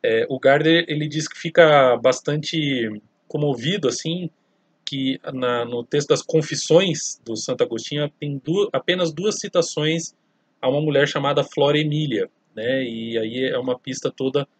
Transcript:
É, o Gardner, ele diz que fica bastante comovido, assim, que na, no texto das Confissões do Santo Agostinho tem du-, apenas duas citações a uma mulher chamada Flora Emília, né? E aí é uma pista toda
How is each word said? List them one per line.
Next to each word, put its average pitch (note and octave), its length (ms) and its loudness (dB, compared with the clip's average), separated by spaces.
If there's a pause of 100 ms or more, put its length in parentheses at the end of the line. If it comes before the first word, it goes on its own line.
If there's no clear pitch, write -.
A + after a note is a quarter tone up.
É, A2+ 260 0
o C3 120 -4
Gardner, D#3+ 480 4
ele D3+ 200 -4
diz D3 200 -6
que - 100 -16
fica D3 580 6
bastante C3+ 920 0 (440)
comovido, D3 540 -2
assim, E3 420 -4 (540)
que C3+ 340 -4 (140)
na, B2 320 -2
no A#2+ 180 -6
texto D3 280 -2
das C#3 120 2
Confissões D#3 1000 0
do A2+ 120 -6
Santo B2 280 -2
Agostinho C#3+ 440 -4 (120)
tem C#3+ 240 -6
du-, F#3+ 280 0
apenas F3 400 -2
duas G3+ 280 -4
citações E3 760 -2 (480)
a C3 60 2
uma C#3+ 120 0
mulher C#3+ 280 2
chamada C#3+ 340 0
Flora C#3+ 340 2
Emília, D3 540 -2 (240)
né? B2+ 300 -2
E A2+ 340 -6
aí A2+ 280 -4
é C3 120 -2
uma B2 180 -4
pista - 320 -6
toda C3+ 380 -2 (120)